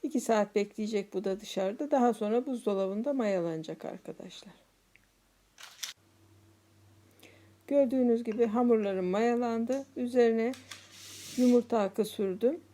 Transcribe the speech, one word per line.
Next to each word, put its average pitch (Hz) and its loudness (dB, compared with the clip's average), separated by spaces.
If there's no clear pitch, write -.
İki 254 -2
saat 214 0
bekleyecek 208 -2
bu 190 -4
da 190 -2
dışarıda. 202 -4
Daha 240 4
sonra 226 -2
buzdolabında 214 -2
mayalanacak 170 -4
arkadaşlar. - -14
Gördüğünüz 247 2
gibi 233 0
hamurlarım 214 2
mayalandı. 233 0
Üzerine 240 2
yumurta 240 4
akı 196 0
sürdüm. 214 -2